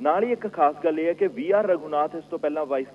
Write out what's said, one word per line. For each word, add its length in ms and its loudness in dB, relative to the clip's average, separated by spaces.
ਨਾਲ 220 2
ਹੀ 80 0
ਇੱਕ 220 -4
ਖਾਸ 300 2
ਗੱਲ 160 2
ਇਹ 80 0
ਹੈ 60 2
ਕਿ 140 2
ਵੀ 240 -2
ਆਰ 160 4
ਰਘੁਨਾਥ 480 0
ਇਸ 80 -8
ਤੋਂ 160 -8
ਪਹਿਲਾਂ 260 -2
ਵਾਈਸ 300 -2